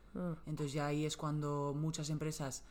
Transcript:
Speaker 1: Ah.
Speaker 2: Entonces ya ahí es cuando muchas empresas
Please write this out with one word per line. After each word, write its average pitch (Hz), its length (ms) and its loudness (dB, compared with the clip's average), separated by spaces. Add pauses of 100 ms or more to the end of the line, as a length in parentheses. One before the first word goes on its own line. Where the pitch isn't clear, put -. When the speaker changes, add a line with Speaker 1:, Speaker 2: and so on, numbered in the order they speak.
(160)
Speaker 1:
Ah. 180 200 0 (100)
Speaker 2:
Entonces 151 280 0
ya 147 140 2
ahí 151 180 4
es 151 120 0
cuando 147 580 0
muchas 156 340 0
empresas 151 600 -2